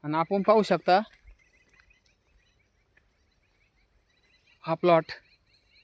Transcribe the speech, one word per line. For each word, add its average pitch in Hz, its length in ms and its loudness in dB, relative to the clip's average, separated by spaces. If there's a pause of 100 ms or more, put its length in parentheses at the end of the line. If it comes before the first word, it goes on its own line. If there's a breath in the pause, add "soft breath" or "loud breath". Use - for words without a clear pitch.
आणि 147 100 -8
आपण 165 280 -2
पाहू 208 220 2
शकता 180 380 0 (3500)
हा 165 120 -6
प्लॉट, 165 300 2 (800)